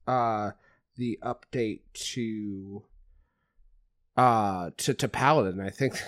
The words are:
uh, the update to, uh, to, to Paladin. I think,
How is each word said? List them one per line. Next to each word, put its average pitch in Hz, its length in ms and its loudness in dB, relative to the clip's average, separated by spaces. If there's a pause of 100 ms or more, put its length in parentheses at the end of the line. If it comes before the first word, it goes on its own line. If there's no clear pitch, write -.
uh, 113 460 0 (440)
the 120 280 -4
update 117 560 -4 (120)
to, 104 920 -6 (1300)
uh, 104 600 4
to, - 180 0
to 123 140 -2
Paladin. 113 520 2
I 95 100 -6
think, - 380 -2